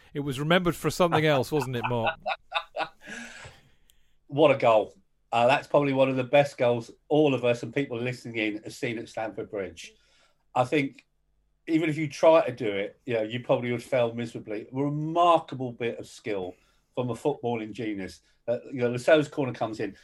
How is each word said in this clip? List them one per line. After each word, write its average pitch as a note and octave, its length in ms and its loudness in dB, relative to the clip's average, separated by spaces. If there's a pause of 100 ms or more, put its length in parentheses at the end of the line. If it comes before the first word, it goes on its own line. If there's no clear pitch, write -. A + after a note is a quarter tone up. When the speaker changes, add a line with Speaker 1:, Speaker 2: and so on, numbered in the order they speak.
(120)
Speaker 1:
It D3 80 -8
was C#3 180 -6
remembered E3+ 380 2
for D#3 140 -2
something D#3+ 340 2
else, C#3+ 260 2
wasn't C3 260 -2
it, A#2 120 -4
Mark? A2+ 360 -2
<laughs> - 40 -8 (2000)
Speaker 2:
What D3 220 4
a C3 60 4
goal. A2 380 4 (360)
Uh, A#2+ 160 4
that's C3+ 200 2
probably C#3+ 260 2
one C3+ 160 4
of C3 80 -2
the B2+ 80 -2
best C#3+ 320 4
goals A#2+ 340 0 (200)
all D3 240 4
of A#2+ 100 -2
us A#2+ 180 0
and A#2+ 120 -10
people C3+ 240 -4
listening B2 380 -8
in G#2+ 260 -2
have - 100 -14
seen A#2+ 260 -6
at A#2 80 -12
Stamford G#2+ 440 -10
Bridge. F#2 420 -10 (640)
I B2+ 100 2
think C#3 400 -2 (640)
even D#3+ 200 2
if D3 80 -2
you D#3 120 -4
try D#3+ 360 6
to B2+ 80 -4
do A#2+ 160 -6
it, G2+ 380 -4
you A#2+ 80 -2
know, A2 80 0
you A2+ 180 -6
probably B2 320 0
would A#2 100 -4
fail A#2+ 300 0
miserably. A#2 600 -8
A B2+ 40 -12
remarkable D3+ 960 0
bit A#2 260 -6
of A2 80 -14
skill F#2 480 -8 (400)
from B2 160 -4
a A#2 40 -6
footballing A#2 580 -4
genius. G2+ 480 -8 (280)
Uh, A#2+ 100 -2 (140)
you C3+ 80 -8
know, A#2+ 100 2
Lascelles' D3 380 4
corner B2+ 240 -4
comes A2 280 -6
in. G2+ 240 -6